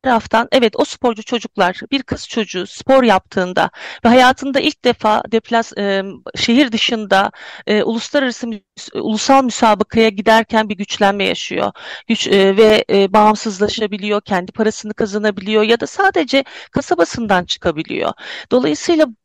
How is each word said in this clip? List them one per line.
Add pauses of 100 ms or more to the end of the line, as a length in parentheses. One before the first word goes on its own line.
taraftan
evet
o
sporcu
çocuklar, (100)
bir
kız
çocuğu
spor
yaptığında (340)
ve
hayatında
ilk
defa (100)
deplas-,
e, (320)
şehir
dışında, (360)
e,
uluslararası
müs-,
ulusal
müsabakaya
giderken
bir
güçlenme
yaşıyor. (360)
Güç,
e,
ve,
e,
bağımsızlaşabiliyor,
kendi
parasını
kazanabiliyor
ya
da
sadece (260)
kasabasından
çıkabiliyor. (400)
Dolayısıyla (180)